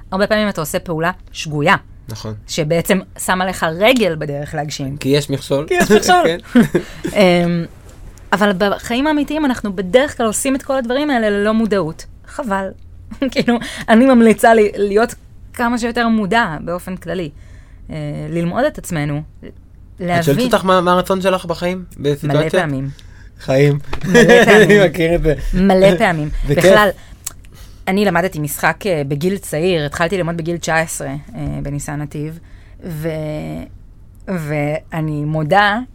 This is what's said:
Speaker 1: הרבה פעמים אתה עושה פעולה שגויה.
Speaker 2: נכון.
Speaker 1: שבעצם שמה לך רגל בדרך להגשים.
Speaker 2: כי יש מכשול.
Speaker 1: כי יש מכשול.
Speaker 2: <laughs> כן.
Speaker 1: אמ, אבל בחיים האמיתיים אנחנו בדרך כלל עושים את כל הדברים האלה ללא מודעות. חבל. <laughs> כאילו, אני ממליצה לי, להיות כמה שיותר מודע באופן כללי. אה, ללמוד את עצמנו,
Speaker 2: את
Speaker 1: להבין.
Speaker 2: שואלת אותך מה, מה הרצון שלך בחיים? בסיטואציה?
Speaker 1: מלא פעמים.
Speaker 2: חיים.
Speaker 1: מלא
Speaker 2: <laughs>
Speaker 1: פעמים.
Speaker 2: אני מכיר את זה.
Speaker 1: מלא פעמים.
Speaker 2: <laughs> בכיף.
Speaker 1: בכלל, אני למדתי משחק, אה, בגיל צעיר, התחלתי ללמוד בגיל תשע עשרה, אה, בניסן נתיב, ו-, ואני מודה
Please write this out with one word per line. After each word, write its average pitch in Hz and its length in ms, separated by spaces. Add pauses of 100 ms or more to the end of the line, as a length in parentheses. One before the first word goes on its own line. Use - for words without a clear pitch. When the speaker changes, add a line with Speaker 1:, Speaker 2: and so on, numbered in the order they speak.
(120)
Speaker 1:
הרבה 196 140
פעמים 214 220
אתה 185 120
עושה 160 180
פעולה 165 320 (220)
שגויה. 151 420 (340)
Speaker 2:
נכון. 107 260 (140)
Speaker 1:
שבעצם 165 500 (200)
שמה 185 280
לך 180 200 (120)
רגל 208 380
בדרך 147 380
להגשים. 143 420
Speaker 2:
כי 131 120
יש 143 220
מכשול. 139 380
Speaker 1:
כי 359 60
יש 349 180
מכשול. 349 320
Speaker 2:
<laughs> - 20
כן. 170 120 (720)
Speaker 1:
אמ, 175 520 (680)
אבל 202 260
בחיים 233 480
האמיתיים 302 380
אנחנו 220 320
בדרך 233 400
כלל 226 100
עושים 262 300
את 262 60
כל 269 140
הדברים 269 340
האלה 226 200
ללא 202 240
מודעות. 196 520 (200)
חבל. 196 420 (300)
<laughs> - 340
כאילו, 240 260 (300)
אני 233 180
ממליצה 233 480
לי, 208 220
להיות 202 380 (400)
כמה 240 240
שיותר 233 300
מודע 214 520
באופן 180 360
כללי. 170 340 (600)
אה, 156 60 (340)
ללמוד 170 340
את - 140
עצמנו, 147 440 (220)
Speaker 2:
את - 40 (520)
Speaker 1:
להבין. 175 220
Speaker 2:
שואלת 185 180 (140)
אותך 185 100
מה, 185 160
מה 175 120
הרצון 180 300
שלך 185 220
בחיים? 175 400 (140)
בסיטואציה? 147 420
Speaker 1:
מלא 156 80
פעמים. 143 400 (520)
Speaker 2:
חיים. 143 380 (260)
Speaker 1:
מלא 190 200
Speaker 2:
<laughs> 233 200
Speaker 1:
פעמים. 214 180
Speaker 2:
אני 196 260
מכיר 165 260
את 160 80
זה. 151 120 (200)
Speaker 1:
מלא 190 440
פעמים. 165 300 (100)
Speaker 2:
<laughs> 135 100
בכיף. 143 160
Speaker 1:
בכלל, 202 240 (1000)
אני 196 160
למדתי 175 340
משחק, 156 380 (100)
אה, 160 220
בגיל 175 300
צעיר, 160 480
התחלתי 170 300
ללמוד 170 200
בגיל 170 200
תשע 165 200
עשרה, 160 320
אה, 135 60 (480)
בניסן 143 400
נתיב, 151 360 (460)
ו-, 160 240 (1200)
ואני 151 960
מודה 180 540 (160)